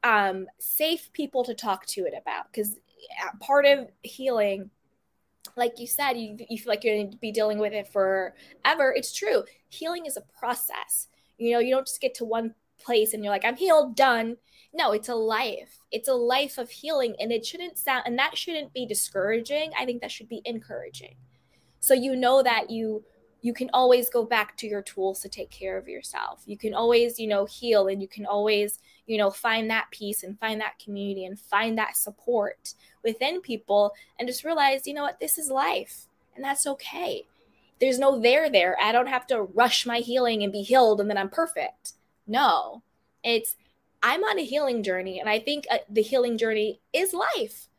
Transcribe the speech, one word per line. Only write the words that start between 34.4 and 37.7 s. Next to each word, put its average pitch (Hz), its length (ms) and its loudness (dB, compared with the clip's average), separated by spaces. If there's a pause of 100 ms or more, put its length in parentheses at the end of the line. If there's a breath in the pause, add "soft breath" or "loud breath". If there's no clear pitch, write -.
realize, 277 420 2
you 285 80 -8
know 285 100 -4
what, - 180 -6
this 302 160 -2
is 302 120 -6
life 262 560 -2 (300)
and 254 80 -14
that's 277 240 -2
okay. 285 580 -6 (540 soft breath)